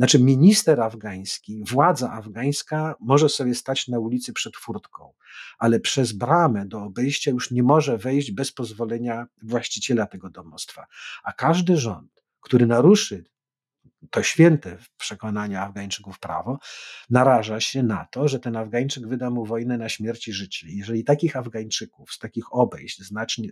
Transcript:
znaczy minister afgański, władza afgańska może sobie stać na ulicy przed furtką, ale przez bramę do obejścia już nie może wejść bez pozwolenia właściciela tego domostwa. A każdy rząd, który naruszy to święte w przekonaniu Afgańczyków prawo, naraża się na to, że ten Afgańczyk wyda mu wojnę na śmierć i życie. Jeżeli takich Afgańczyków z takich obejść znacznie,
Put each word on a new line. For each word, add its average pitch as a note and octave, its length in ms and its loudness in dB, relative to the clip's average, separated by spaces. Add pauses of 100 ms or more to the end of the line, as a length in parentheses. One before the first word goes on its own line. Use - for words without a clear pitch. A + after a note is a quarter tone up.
znaczy B2+ 180 6
minister C3+ 640 6
afgański, G#2 840 -8
władza B2+ 460 2
afgańska C3+ 880 -6
może C#3+ 280 4
sobie B2 260 -2
stać - 340 -6
na A#2+ 100 -4
ulicy A#2 340 -4
przed - 240 -10
furtką, - 560 -14 (460)
ale A#2 220 2
przez A#2+ 320 0
bramę A#2 540 2
do G#2 160 -12
obejścia A#2+ 480 -4
już B2 200 -4
nie B2 120 0
może C#3 360 4
wejść C3+ 340 -4
bez C3 200 -6
pozwolenia A#2 720 -6 (160)
właściciela A2+ 640 -2
tego F#2 240 -18
domostwa. - 560 -18 (380)
A G2+ 80 -8
każdy E3+ 440 2
rząd, A#2 480 -6 (160)
który B2 260 4
naruszy A#2 580 4 (840)
to G#2+ 120 0
święte D3+ 560 4
w - 180 -20
przekonaniu G#2 640 -6
Afgańczyków G2+ 600 -10
prawo, A2 400 -6 (520)
naraża A#2+ 500 4
się C3 220 -2
na A2 300 -2
to, C#3+ 160 0
że C3 100 0
ten A#2 180 -6
Afgańczyk A#2 520 -4
wyda B2 220 -4
mu A#2+ 140 -4
wojnę A#2 340 -4
na A2+ 100 -8
śmierć A2+ 400 -8
i A2 40 -8
życie. F#2+ 380 -10
Jeżeli G#2+ 340 -2
takich D3+ 320 2
Afgańczyków A2 760 -10
z - 60 -14
takich - 360 -10
obejść - 480 0
znacznie, G#2 500 -8